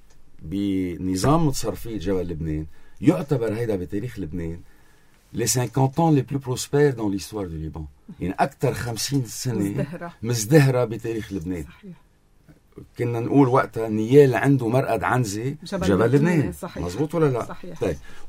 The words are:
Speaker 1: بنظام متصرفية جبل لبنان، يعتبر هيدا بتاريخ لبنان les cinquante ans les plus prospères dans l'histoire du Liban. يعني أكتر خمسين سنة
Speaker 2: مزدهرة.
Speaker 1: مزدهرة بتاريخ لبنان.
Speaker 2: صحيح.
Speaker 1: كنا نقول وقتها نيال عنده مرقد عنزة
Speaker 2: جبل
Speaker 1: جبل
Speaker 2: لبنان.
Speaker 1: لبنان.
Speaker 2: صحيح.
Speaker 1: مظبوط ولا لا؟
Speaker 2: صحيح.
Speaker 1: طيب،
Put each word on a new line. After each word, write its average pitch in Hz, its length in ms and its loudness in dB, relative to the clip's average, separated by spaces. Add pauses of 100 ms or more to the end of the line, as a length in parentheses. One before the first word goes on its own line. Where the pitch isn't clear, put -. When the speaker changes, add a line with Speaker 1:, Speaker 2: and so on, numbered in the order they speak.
(420)
Speaker 1:
بنظام 95 1040 0
متصرفية 110 520 -4
جبل 90 300 -2
لبنان، 78 380 -6 (340)
يعتبر 117 540 0
هيدا 110 220 -2
بتاريخ 104 420 -8
لبنان 82 420 -8 (760)
les 117 100 -2
cinquante 131 520 0
ans 165 120 4
les 139 120 4
plus 139 180 -6
prospères 135 560 0
dans 110 120 -2
l'histoire 98 380 -4
du 80 120 -10
Liban. 78 260 -8 (360)
يعني - 180 -4
أكتر 135 360 0
خمسين 123 520 -4
سنة 120 280 -6
Speaker 2:
مزدهرة. 104 680 -4
Speaker 1:
مزدهرة 123 600 6
بتاريخ 110 480 -6
لبنان. 87 320 -6
Speaker 2:
صحيح. 185 320 -18 (1040)
Speaker 1:
كنا 120 220 -2
نقول 127 280 6
وقتها 113 400 0
نيال 120 460 6
عنده 123 340 2
مرقد 113 340 2
عنزة 113 600 -2
Speaker 2:
جبل 180 220 -4
Speaker 1:
جبل 98 180 4
Speaker 2:
لبنان. 147 340 4
Speaker 1:
لبنان. 98 140 0
Speaker 2:
صحيح. - 320 -10
Speaker 1:
مظبوط 120 300 -4
ولا 156 160 4
لا؟ 117 140 -2
Speaker 2:
صحيح. 87 360 -12
Speaker 1:
طيب، 92 160 -2 (320)